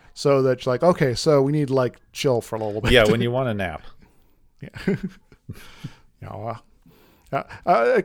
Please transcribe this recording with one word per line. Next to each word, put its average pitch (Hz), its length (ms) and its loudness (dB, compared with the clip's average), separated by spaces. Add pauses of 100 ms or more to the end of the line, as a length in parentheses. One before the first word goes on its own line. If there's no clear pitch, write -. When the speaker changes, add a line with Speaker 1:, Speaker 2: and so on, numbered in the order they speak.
(140)
Speaker 1:
so 139 300 2
that 127 220 0
you're 127 80 0
like, 123 100 -4
"Okay, 165 320 2
so 143 280 2
we 139 80 0
need 147 180 0
to, 131 60 -2
like, 127 240 0 (120)
chill 123 300 0
for - 160 -10
a 110 60 -6
little 107 180 -6
bit." 113 100 0
Speaker 2:
Yeah, 120 180 8
when 113 120 2
you 120 100 -2
want 127 180 -4
a 110 40 -2
nap. 92 300 -6 (380)
Speaker 1:
<laughs> - 400 -20
Yeah. - 340 -6 (1300)
You 98 60 -16
know, 104 280 -10 (760)
uh, - 40 -6
uh, - 80 -4 (220)
uh, 233 400 2